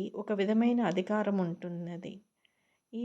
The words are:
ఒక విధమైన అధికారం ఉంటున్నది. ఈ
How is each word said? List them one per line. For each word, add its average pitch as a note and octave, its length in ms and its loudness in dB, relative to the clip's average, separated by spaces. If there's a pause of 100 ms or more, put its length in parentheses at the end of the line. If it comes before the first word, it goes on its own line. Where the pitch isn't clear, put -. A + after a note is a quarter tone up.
(140)
ఒక G#3 180 -4
విధమైన A3 480 4
అధికారం G3+ 580 2
ఉంటున్నది. F3 720 -4 (800)
ఈ A#3 120 -6